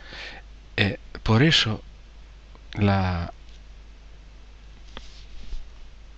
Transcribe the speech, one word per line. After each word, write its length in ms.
Eh, 220
por 200
eso 400
la, 580